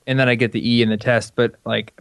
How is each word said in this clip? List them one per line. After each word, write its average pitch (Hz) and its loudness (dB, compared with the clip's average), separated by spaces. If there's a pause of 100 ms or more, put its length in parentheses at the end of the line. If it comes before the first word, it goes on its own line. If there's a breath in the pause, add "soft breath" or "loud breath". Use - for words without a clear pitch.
and 131 0
then 131 2
I 123 4
get 113 0
the 117 -4
E 117 4
in 110 2
the 110 0
test. 117 -2
But, 117 0 (100)
like, 113 -6